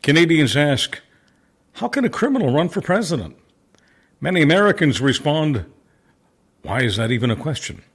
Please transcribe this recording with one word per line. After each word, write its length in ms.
Canadians 540
ask, 460
"How 160
can 160
a 40
criminal 440
run 160
for 100
president?" 560
Many 200
Americans 580
respond, 640
"Why 200
is 160
that 120
even 220
a 60
question?" 460